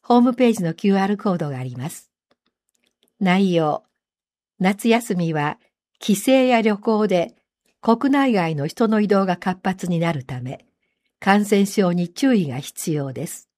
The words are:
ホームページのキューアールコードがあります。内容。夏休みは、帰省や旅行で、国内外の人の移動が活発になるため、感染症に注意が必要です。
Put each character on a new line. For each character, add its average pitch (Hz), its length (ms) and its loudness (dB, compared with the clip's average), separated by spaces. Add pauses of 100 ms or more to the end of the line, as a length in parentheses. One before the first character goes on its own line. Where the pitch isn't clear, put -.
ホ 240 180 4
ー - 20 6
ム 254 120 2
ペ 247 160 2
ー 220 40 2
ジ 196 100 -4
の 160 100 -2
キ 196 200 0
ュ - 20 4
ー 190 60 2
ア - 20 2
ー 196 60 -2
ル 208 80 -2
コ 202 160 -2
ー 170 40 -2
ド 151 120 -4
が 135 80 -8
あ 127 60 -8
り 127 120 -10
ま 127 140 -8
す。 - 200 -18 (1080)
内 185 340 2
容。 156 300 0 (760)
夏 196 280 0
休 226 280 2
み 165 180 -2
は、 151 260 -4 (400)
帰 202 160 0
省 - 160 -2
や 254 300 4
旅 208 160 0
行 214 300 0
で、 180 280 0 (460)
国 240 320 2
内 277 180 2
外 170 240 0
の 143 100 -4
人 220 220 -2
の 214 140 2
移 202 80 0
動 196 160 2
が 180 100 -2
活 185 260 -6
発 185 260 -4
に 175 120 -2
な 170 140 0
る 135 100 -6
た 127 160 -12
め、 127 260 -12 (540)
感 202 240 2
染 202 220 2
症 190 260 0
に 175 160 -2
注 269 260 0
意 180 140 0
が 127 120 -8
必 - 340 -8
要 139 180 -4
で 131 160 -10
す。 - 300 -18